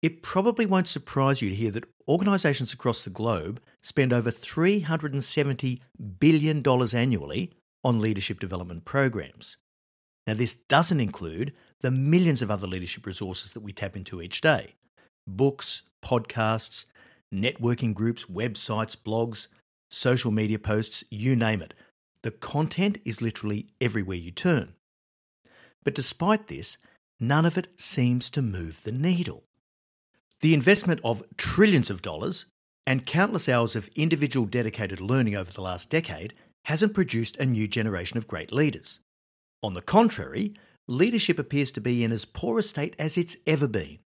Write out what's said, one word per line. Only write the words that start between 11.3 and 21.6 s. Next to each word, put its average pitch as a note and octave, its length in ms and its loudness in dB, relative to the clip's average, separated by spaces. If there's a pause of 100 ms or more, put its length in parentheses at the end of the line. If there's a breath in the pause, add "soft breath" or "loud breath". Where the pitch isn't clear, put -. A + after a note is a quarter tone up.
the B2+ 120 0
millions D3 500 4
of G#2+ 100 -2
other G2 160 -2
leadership F#2 380 -8
resources F#2 480 -8
that A2 80 -14
we G#2 100 -14
tap G2 240 -8
into F#2 260 -10
each F2+ 200 -8
day. - 340 2 (500 soft breath)
Books, C3+ 580 -2 (200)
podcasts, A2 840 -2 (480 soft breath)
networking A#2 600 0
groups, A2+ 320 -4
websites, A2 720 -6
blogs, A2+ 500 -4 (420 soft breath)
social B2 420 0
media G#2+ 280 0
posts, - 500 -2
you A#2 280 0
name A2 240 2